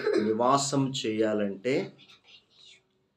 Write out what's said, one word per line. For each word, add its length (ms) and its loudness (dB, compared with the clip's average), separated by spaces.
నివాసం 680 2
చేయాలంటే 840 -2